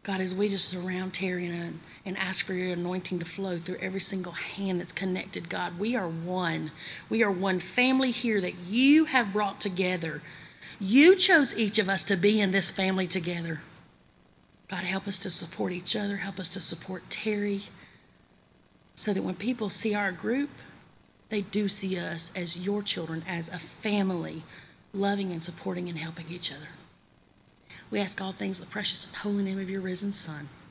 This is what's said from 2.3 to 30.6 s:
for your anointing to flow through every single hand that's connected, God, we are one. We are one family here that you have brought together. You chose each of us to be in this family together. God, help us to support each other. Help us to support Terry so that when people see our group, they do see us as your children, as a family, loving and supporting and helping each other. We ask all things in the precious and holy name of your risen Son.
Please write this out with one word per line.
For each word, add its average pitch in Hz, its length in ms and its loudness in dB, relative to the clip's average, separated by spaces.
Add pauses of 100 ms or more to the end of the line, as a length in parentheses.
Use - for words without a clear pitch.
for 190 100 -4
your 180 200 0
anointing 180 460 -2
to 170 60 -4
flow 185 320 -4
through 165 200 -6
every 190 240 -4
single 180 320 -4
hand 190 480 -2
that's 170 100 -4
connected, 185 580 -4
God, 180 300 -4
we 233 160 0
are 185 140 -2
one. 165 640 -2 (380)
We 220 140 4
are 202 80 4
one 185 300 2
family 262 500 4
here 220 300 2
that 180 140 -4 (100)
you 269 400 8
have 233 260 4
brought 202 300 0
together. 180 600 0 (560)
You 269 380 10
chose 320 400 6
each 214 240 4
of 190 80 2
us 190 160 2
to 196 140 2
be 208 240 6
in 190 100 4
this 185 180 2
family 190 380 0
together. 170 540 -4 (1040)
God, 180 160 -6
help 190 240 -2
us 196 120 0
to 175 120 -2
support 180 400 -2
each 180 240 -2
other. 202 220 -2
Help 196 200 -6
us 190 120 -6
to 190 100 -2
support - 500 -4
Terry 208 600 -2 (1300)
so - 180 -2
that 190 100 0
when 185 120 -4
people 220 340 -4
see 208 260 2
our 196 160 0
group, 247 380 -2 (800)
they 208 140 -2
do 202 260 0
see 185 280 0
us 170 380 -4
as 175 220 -6
your 202 260 -2
children, 165 420 -4
as 170 220 -4
a - 100 -10
family, 180 840 -2 (480)
loving 202 400 0
and 165 100 -4
supporting 175 460 -6
and 170 100 -6
helping 165 320 -8
each 180 220 -6
other. 147 160 -14 (1200)
We 208 100 0
ask 190 200 -2
all 190 120 -4
things 190 280 -4
in 180 60 -12
the - 60 -18
precious - 340 -4
and - 120 -16
holy 202 260 0
name 190 160 -2
of 185 100 -6
your 196 120 -4
risen 185 300 -4
Son. 151 380 -6 (220)